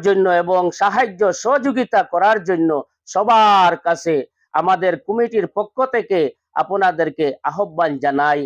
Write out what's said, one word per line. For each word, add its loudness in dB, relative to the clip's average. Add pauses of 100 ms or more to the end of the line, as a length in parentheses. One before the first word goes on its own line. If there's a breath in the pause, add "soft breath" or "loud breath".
জন্য 2
এবং 2 (100)
সাহায্য -2 (100)
সহযোগিতা 0
করার 0
জন্য 0 (360)
সবার 4
কাছে -2 (400)
আমাদের 0
কমিটির -2
পক্ষ -6 (160)
থেকে -2 (340)
আপনাদেরকে -2 (160)
আহ্বান -4
জানাই। 0